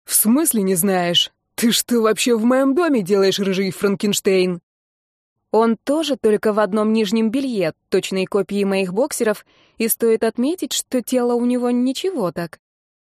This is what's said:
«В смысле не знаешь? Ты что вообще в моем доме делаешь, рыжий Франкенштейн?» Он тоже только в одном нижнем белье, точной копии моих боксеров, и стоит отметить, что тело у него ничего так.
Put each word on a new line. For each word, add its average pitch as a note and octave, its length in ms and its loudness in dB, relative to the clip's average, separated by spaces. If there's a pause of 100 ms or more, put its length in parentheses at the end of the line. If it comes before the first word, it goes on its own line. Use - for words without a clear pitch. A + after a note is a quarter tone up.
«В - 100 -4
смысле B3 480 2
не F#3+ 140 0
знаешь? F3 560 0 (240)
Ты A3+ 160 2
что - 280 0
вообще A3 360 2
в G#3+ 80 0
моем C4 300 2
доме D4 280 2
делаешь, F#3+ 380 2
рыжий F#3+ 300 -2
Франкенштейн?» F#3+ 920 0 (920)
Он A3+ 300 4
тоже D4 340 -2
только G#3+ 360 0
в G3+ 80 0
одном G#3+ 320 0
нижнем A3 380 0
белье, A3 420 -2 (160)
точной F#3+ 380 -2
копии G3+ 380 -2
моих F#3+ 280 -2
боксеров, A3 540 -2 (320)
и A3+ 100 -2
стоит A3 340 0
отметить, C4 500 -2
что - 300 -4
тело A#3+ 320 -2
у A#3+ 100 0
него B3 260 0
ничего B3+ 600 -2
так. E3+ 300 -10 (500)